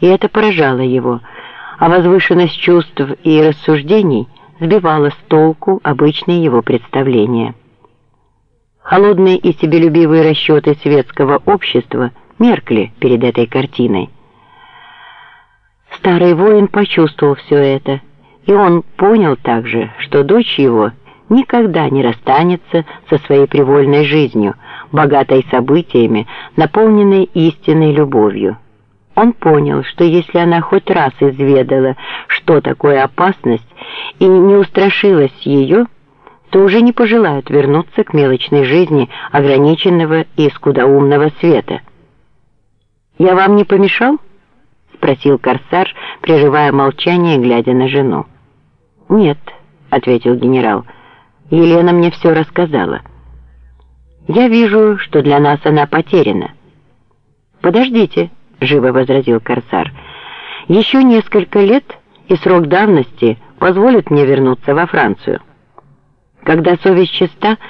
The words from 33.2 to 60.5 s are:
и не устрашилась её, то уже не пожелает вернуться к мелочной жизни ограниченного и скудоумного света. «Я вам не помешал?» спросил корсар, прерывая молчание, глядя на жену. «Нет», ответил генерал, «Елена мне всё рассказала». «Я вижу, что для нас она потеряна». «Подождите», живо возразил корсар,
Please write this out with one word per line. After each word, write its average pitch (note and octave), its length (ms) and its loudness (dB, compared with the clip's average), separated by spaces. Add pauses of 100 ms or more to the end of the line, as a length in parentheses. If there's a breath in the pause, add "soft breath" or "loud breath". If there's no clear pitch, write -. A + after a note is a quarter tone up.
и F#3 60 2
не F#3+ 300 4
устрашилась F#3+ 840 0
её, C#3+ 440 0 (680 soft breath)
то F#3+ 80 2
уже G3 220 4
не A#3+ 100 4
пожелает G#3+ 580 0
вернуться D3 540 0
к - 100 -14
мелочной C#3 520 0
жизни D3+ 440 0 (220 loud breath)
ограниченного D#3 920 0 (100)
и D3+ 140 0
скудоумного C#3 920 0
света. B2+ 420 -2 (1400)
«Я F#3 180 2
вам G3 200 2
не G#3 80 4
помешал?» G3+ 540 0 (760)
спросил C#3 440 -2
корсар, C3 500 -4 (340 loud breath)
прерывая D3 500 0
молчание, D3+ 680 0
глядя A#2+ 360 0
на B2+ 140 0
жену. C3+ 380 -4 (840)
«Нет», F3+ 280 2 (520)
ответил B2 460 -2
генерал, A#2+ 500 -2 (640 soft breath)
«Елена E3+ 420 2
мне E3+ 200 2
всё E3 220 0
рассказала». D3 680 -4 (1300)
«Я A#3 200 2
вижу, G#3+ 500 2
что - 240 -2
для C#3+ 180 2
нас D3 240 0
она D3+ 220 0
потеряна». D#3 680 -2 (1080)
«Подождите», G#3 720 0 (280)
живо B2+ 320 0
возразил B2+ 480 0
корсар, A2+ 520 -6 (760 loud breath)